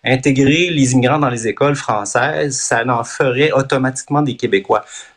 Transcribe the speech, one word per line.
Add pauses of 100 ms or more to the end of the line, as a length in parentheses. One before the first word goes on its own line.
intégrer
les
immigrants
dans
les
écoles
françaises,
ça
en
ferait
automatiquement
des
Québécois. (320)